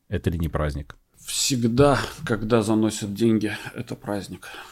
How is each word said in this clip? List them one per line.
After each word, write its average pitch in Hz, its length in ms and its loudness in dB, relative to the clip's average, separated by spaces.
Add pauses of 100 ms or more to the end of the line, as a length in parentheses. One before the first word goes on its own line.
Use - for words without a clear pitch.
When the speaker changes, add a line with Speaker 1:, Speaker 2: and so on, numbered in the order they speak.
Speaker 1:
Это 87 220 -2
ли 85 80 -2
не 82 100 0
праздник? 76 480 -4 (260)
Speaker 2:
Всегда, 123 760 2 (260)
когда 113 380 2
заносят 107 500 0
деньги, 107 400 2 (220)
это 117 200 -8
праздник. 95 540 -8 (240)